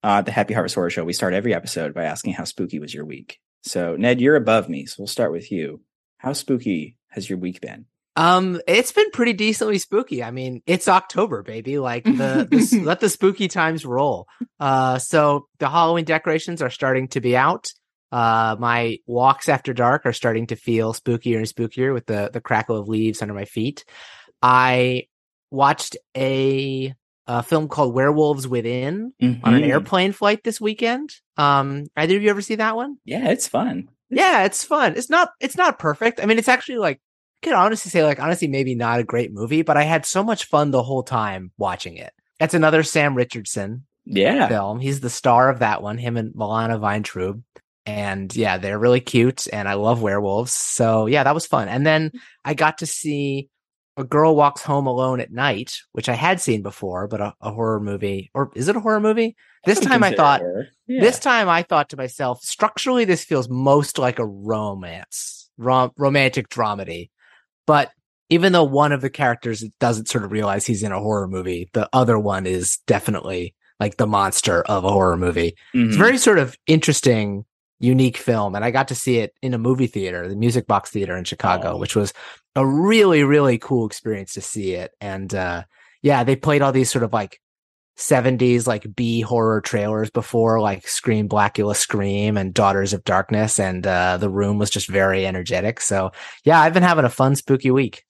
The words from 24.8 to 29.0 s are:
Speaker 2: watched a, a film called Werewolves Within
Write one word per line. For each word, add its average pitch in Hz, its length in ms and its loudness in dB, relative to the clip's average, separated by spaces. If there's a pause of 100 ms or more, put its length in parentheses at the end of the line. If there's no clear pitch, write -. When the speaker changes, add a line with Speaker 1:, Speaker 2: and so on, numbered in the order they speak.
Speaker 2:
watched 143 460 0 (200)
a, 135 760 -2 (320)
a 120 160 -2
film 156 260 0
called 135 260 0
Werewolves 143 520 2
Within 127 760 -4